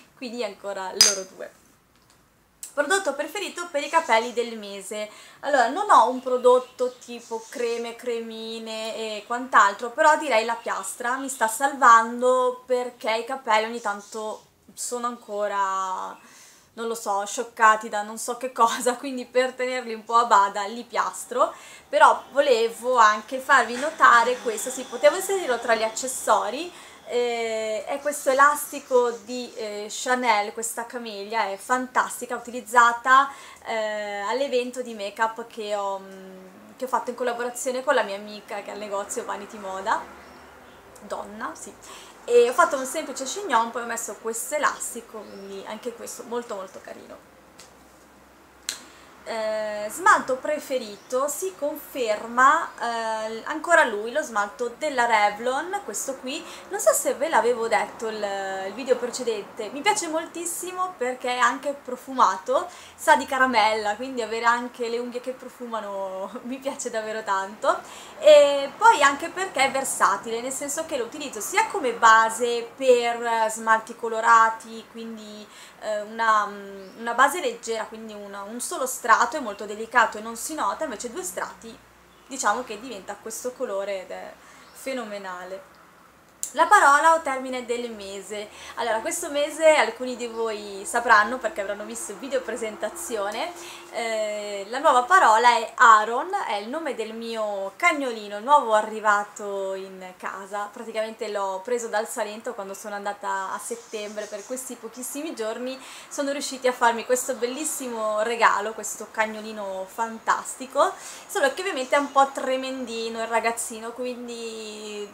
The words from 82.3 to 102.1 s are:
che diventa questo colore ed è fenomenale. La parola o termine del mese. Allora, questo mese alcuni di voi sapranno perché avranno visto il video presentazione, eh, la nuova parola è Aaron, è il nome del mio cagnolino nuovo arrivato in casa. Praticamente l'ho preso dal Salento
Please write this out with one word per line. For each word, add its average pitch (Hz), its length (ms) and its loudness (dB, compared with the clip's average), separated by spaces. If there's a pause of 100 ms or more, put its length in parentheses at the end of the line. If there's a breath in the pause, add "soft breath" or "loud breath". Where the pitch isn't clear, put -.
che 214 160 -10
diventa 208 360 -12
questo 233 380 -8
colore 196 480 -4
ed 180 100 -16
è 185 220 -14 (400 loud breath)
fenomenale. 196 1000 -10 (840)
La 320 120 4
parola 320 480 8
o 320 60 0
termine 262 440 -6
del 240 260 -6
mese. 202 560 -10 (280 loud breath)
Allora, 226 240 -2
questo 330 300 -6
mese 294 460 2
alcuni 247 400 0
di 233 120 -8
voi 208 580 -6
sapranno 233 520 4
perché 233 220 -4
avranno 202 240 -6
visto 220 300 -12
il 190 40 -12
video 262 220 -4
presentazione, 220 1120 -6 (400 loud breath)
eh, 208 800 -4
la 240 100 -4
nuova 277 240 6
parola 240 540 8
è 226 180 -4
Aaron, 233 540 8 (180)
è 220 80 -2
il 208 140 -6
nome 294 260 -6
del 214 180 -8
mio 214 640 -6
cagnolino 240 640 0
nuovo 247 340 6
arrivato 208 1000 0
in 190 420 -12
casa. 202 560 -8
Praticamente 220 580 -8
l'ho 196 320 -4
preso 233 280 -4
dal 214 180 -2
Salento 220 460 -6